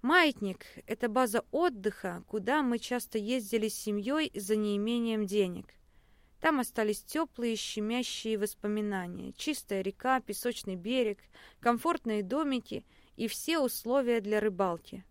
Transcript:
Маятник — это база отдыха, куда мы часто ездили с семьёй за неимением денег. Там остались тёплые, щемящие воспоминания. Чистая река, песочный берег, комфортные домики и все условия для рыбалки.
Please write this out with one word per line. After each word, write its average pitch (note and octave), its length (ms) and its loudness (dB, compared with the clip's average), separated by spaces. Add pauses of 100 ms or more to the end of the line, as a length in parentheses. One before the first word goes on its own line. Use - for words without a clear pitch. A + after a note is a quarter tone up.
Маятник — C4 640 4 (200)
это A#3 220 -2
база A3+ 420 2
отдыха, G#3 760 -2
куда A3+ 340 0
мы A#3+ 160 2
часто - 400 -4
ездили A3 500 0
с G#3 60 -4
семьёй A3 600 0
за G3+ 220 0
неимением G#3+ 680 0
денег. F#3 500 0 (680)
Там D#4 200 4
остались G#3+ 420 0
тёплые, A#3+ 540 -2
щемящие A3 840 -2
воспоминания. G#3 920 -4
Чистая - 500 -4
река, B3+ 380 0
песочный G#3 560 -4
берег, G#3+ 440 0 (400)
комфортные A#3 600 0
домики B3 640 -2 (320)
и A3+ 120 -2
все D#4+ 300 0
условия B3 640 2
для G#3 200 2
рыбалки. F#3+ 720 -2